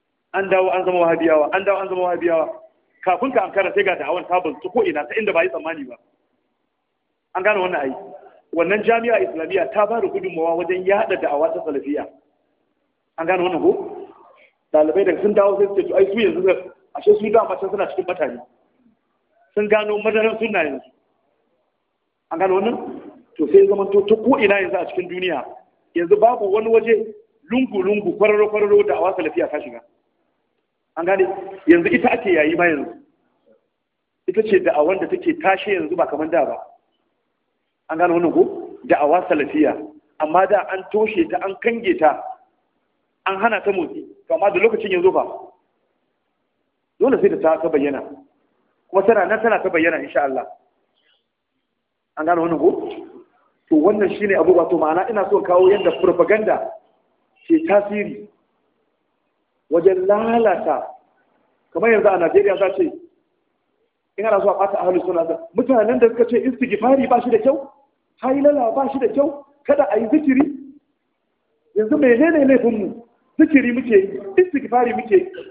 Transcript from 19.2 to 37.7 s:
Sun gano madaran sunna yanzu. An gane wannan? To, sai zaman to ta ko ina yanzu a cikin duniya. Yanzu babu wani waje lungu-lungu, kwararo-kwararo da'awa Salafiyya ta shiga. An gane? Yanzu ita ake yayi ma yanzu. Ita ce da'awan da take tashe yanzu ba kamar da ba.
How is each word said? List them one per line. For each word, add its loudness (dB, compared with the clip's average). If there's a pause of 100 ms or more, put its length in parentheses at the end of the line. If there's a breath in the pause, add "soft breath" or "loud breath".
Sun -2
gano 0
madaran 0
sunna -2
yanzu. -10 (1400)
An -6
gane 0
wannan? -4 (360)
To, 0
sai 6
zaman 0
to 4
ta 4
ko 2
ina 2
yanzu -4
a -4
cikin -8
duniya. -6 (500)
Yanzu 2
babu 2
wani -2
waje 0 (360)
lungu-lungu, -2
kwararo-kwararo 2
da'awa -2
Salafiyya -4
ta -6
shiga. -16 (1160)
An -6
gane? 2 (420)
Yanzu 6
ita 2
ake -2
yayi 2
ma 2
yanzu. -2 (1300)
Ita -2
ce 2
da'awan 0
da -4
take -2
tashe -2
yanzu -4
ba 2
kamar -6
da 2
ba. -4 (1300)